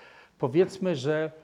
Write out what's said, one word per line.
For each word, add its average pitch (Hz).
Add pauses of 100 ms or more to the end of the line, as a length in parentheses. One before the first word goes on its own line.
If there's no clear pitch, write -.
(380)
Powiedzmy, 175
że 151 (120)